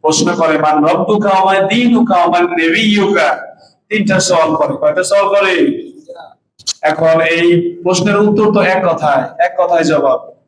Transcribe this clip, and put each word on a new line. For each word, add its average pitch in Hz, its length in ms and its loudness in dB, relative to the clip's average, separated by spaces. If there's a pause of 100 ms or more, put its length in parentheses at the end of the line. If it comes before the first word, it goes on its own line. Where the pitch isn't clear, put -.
প্রশ্ন - 340 -2
করে, 160 220 0
"মান 151 280 0
রব্বুকা 202 440 0
ওয়া 190 240 2
মা 196 80 0
দীনুকা 226 540 2
ওয়া 175 120 2
মান 175 160 0
নাবিয়্যুকা?" 175 920 0 (520)
তিনটা 202 300 0
সওয়াল 160 360 0
করে। 143 220 -2
কয়টা 180 260 0
সওয়াল 196 240 0
করে? 190 280 2 (1300)
এখন 160 400 2
এই 170 600 2
প্রশ্নের 196 340 0
উত্তর 208 360 2
তো 202 80 2
এক 185 260 0
কথায়, 151 580 -2
এক - 120 -6
কথায় 165 260 0
জবাব। 143 500 -2 (140)